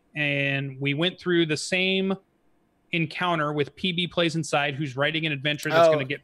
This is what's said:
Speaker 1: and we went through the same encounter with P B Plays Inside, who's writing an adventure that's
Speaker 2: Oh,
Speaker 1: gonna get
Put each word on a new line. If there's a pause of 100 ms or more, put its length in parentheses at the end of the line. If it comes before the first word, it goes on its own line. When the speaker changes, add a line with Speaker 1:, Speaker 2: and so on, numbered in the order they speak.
(160)
Speaker 1:
and
we
went
through
the
same (800)
encounter
with
P
B
Plays
Inside,
who's
writing
an
adventure
that's
Speaker 2:
Oh,
Speaker 1:
gonna
get